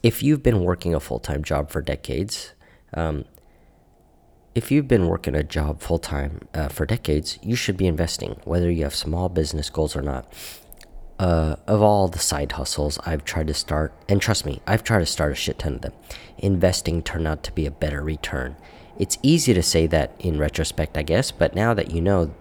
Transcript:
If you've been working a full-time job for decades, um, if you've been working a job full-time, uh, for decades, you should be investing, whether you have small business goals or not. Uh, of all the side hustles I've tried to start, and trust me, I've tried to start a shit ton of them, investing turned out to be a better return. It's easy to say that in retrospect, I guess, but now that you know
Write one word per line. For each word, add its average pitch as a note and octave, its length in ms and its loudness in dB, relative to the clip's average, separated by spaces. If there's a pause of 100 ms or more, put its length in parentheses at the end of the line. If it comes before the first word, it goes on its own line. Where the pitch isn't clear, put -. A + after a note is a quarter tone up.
If A#2 200 2
you've C#3+ 200 4
been G#2+ 220 4
working F2 300 0
a D2 60 0
full-time C#2 440 -4
job D2 260 -2
for - 120 -4
decades, C#2+ 720 -6 (400)
um, D#2 320 -2 (1300)
if - 180 0
you've C#3 160 2
been G#2 180 6
working E2 300 0
a D2+ 80 2
job D2 360 -2
full-time, D2+ 760 -4
uh, D#2 140 -2
for D2+ 180 -4
decades, D#2 560 -2
you A2 120 -2
should G2+ 220 -2
be F#2 100 2
investing, - 580 -2
whether F2 260 2
you E2+ 120 0
have D2 120 -2
small E2+ 340 -2
business D#2 420 -2
goals D#2 240 -2
or C#2+ 80 -4
not. C2 300 -6 (880)
Uh, D#2+ 360 4 (120)
of G#2 140 4
all G#2 260 6
the E2+ 100 -4
side C#2+ 340 -2
hustles D2 520 -2
I've D#2 200 -4
tried D#2 240 -2
to D#2 60 -2
start, - 380 -2 (160)
and G2 120 4
trust - 260 0
me, C#2 200 -6
I've A2 160 2
tried G#2+ 180 4
to E2 60 2
start D2 260 0
a D2 40 -4
shit - 220 -4
ton C#2+ 160 -2
of B1 80 -8
them, - 100 -8 (460)
investing F2+ 640 2
turned D#2+ 260 -4
out D#2 160 -2
to - 80 -10
be D#2 140 0
a C#2 40 -2
better D2 320 -4
return. D2+ 540 -6 (420)
It's - 240 -2
easy C#3+ 320 4
to F2 80 4
say E2 240 4
that D#2+ 320 0
in E2 200 -2
retrospect, D#2 600 -2
I D2+ 40 -2
guess, E2 280 0
but - 240 0
now A2+ 180 2
that - 180 -2
you E2 120 0
know F2 380 2